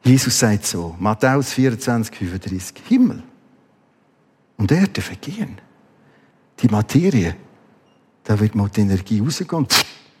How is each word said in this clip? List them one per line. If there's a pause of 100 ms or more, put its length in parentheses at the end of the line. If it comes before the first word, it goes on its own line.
Jesus
sagt
so,
Matthäus
vierundzwanzig,
fünfunddreißig, (140)
Himmel (1300)
und
Erde
vergehen. (1000)
Die
Materie, (880)
da
wird
mal
die
Energie
rausgehen
und (360)